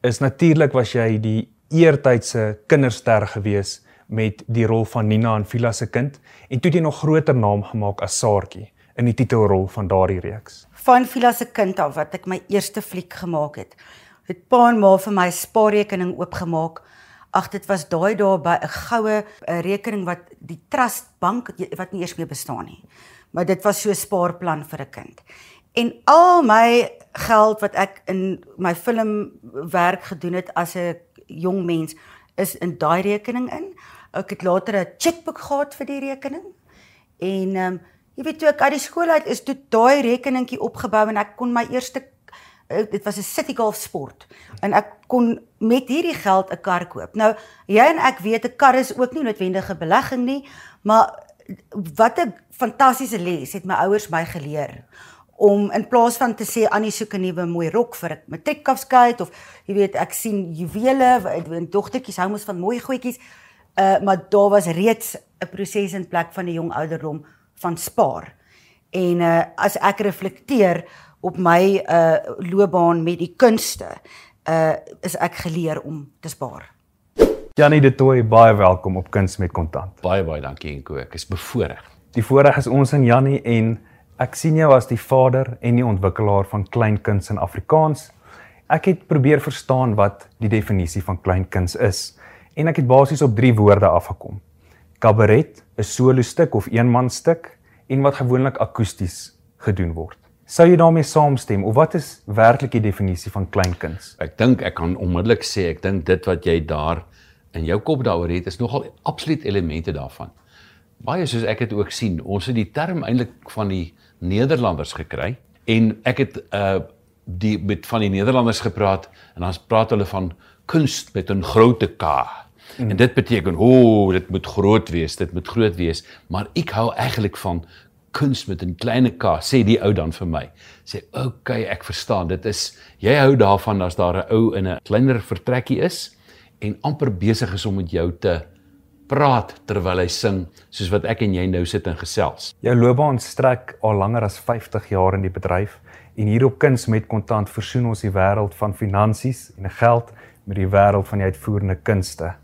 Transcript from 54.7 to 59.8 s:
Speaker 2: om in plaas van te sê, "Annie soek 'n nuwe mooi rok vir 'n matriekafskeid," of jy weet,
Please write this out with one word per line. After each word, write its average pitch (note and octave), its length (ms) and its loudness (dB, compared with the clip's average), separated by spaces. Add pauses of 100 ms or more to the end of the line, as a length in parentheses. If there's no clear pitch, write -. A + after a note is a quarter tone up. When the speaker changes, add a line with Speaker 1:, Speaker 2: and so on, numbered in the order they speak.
Speaker 2:
om G3+ 360 4
in G#3 160 -2
plaas A#3 300 2
van A#3+ 180 -2
te A3 100 -8
sê, A3 220 0
"Annie G#3+ 240 -2
soek G#3+ 220 -10
'n F#3+ 80 -4
nuwe F3+ 240 -4
mooi E3+ 240 -4
rok A#3 260 -2
vir E3 160 -10
'n D3+ 160 -14
matriekafskeid," B3 920 0
of G3+ 100 -8 (340)
jy G3 80 -8
weet, G3 220 0